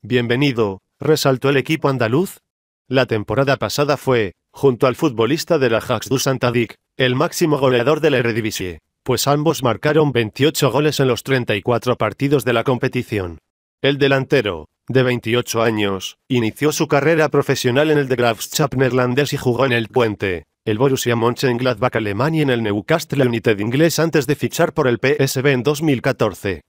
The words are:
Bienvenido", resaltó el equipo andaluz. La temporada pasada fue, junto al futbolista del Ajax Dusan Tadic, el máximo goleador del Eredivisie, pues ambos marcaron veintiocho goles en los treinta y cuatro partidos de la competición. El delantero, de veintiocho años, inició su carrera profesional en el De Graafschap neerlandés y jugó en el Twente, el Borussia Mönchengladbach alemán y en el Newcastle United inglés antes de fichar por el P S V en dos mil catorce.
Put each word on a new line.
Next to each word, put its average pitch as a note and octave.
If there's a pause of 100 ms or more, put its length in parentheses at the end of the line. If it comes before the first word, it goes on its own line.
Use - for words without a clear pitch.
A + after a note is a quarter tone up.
Bienvenido", A#2 (200)
resaltó C#3
el C#3
equipo D3
andaluz. B2+ (480)
La B2+
temporada A#2
pasada C#3
fue, A2+ (180)
junto C3
al B2
futbolista C#3
del A#2+
Ajax A2
Dusan C3
Tadic, A#2+ (200)
el B2+
máximo D3+
goleador C3
del D3+
Eredivisie, G#2+ (240)
pues B2
ambos D3
marcaron C#3+
veintiocho A#2+
goles C#3+
en C3
los A2+
treinta B2
y G2
cuatro A#2+
partidos C3+
de B2
la A#2
competición. A#2 (420)
El C#3
delantero, C3+ (200)
de B2+
veintiocho A#2+
años, G#2 (100)
inició B2
su D3+
carrera D3+
profesional C#3
en D3
el C#3
De B2+
Graafschap A#2+
neerlandés B2+
y C#3+
jugó B2
en B2+
el A#2
Twente, G#2 (180)
el G#2+
Borussia B2+
Mönchengladbach A#2+
alemán A2+
y D#3
en C#3
el A#2+
Newcastle B2+
United A2+
inglés C#3
antes D#3+
de C#3+
fichar -
por C#3+
el A#2
P C3+
S C3+
V C#3
en B2+
dos C#3+
mil D3
catorce. G#2